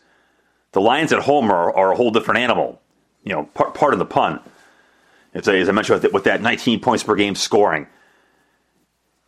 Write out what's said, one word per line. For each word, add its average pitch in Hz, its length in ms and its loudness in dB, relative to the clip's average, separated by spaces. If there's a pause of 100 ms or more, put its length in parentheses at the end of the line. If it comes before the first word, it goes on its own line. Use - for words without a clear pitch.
(720)
the 95 80 0
Lions 131 320 2
at 104 100 0
home 127 280 2
are, 87 240 0
are 95 180 2
a 85 40 0
whole 120 140 0
different 110 300 0
animal. 90 400 -2 (440)
You 98 80 -8
know, 76 120 -4 (100)
par-, - 180 -2
pardon 135 260 0
the 85 80 -2
pun. 101 340 -2 (920)
It's 90 140 -4
a, 98 100 4
as 92 100 2
I 98 40 2
mentioned, 98 300 0
with, 104 100 2
with 98 120 0
that 98 160 2
nineteen 113 400 -2
points 113 240 -2
per 107 100 0
game 101 200 0
scoring. 85 520 0 (1400)